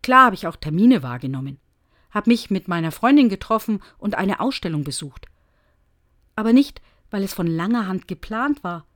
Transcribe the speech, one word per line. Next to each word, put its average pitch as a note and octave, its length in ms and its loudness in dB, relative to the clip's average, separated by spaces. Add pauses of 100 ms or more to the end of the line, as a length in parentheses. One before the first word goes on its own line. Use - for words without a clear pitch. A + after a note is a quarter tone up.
Klar B3+ 240 6
habe G3 100 0
ich - 100 -8
auch E3 80 -6
Termine F#3 480 2
wahrgenommen, C3 560 -8 (560)
hab G#3 140 0
mich A#3 200 2
mit F#3+ 200 -4
meiner E3 240 -2
Freundin C4+ 360 4
getroffen G#3+ 540 -4 (160)
und G#3 160 -6
eine F#3+ 240 -2
Ausstellung E3 460 -4
besucht. C#3 420 -12 (1080)
Aber A3 160 0
nicht, C#4 280 4 (300)
weil G3 140 -4
es F#3+ 100 -8
von F3 140 -4
langer F#3 400 -2
Hand F#3 180 -6
geplant A#3 560 -6
war F3 340 -10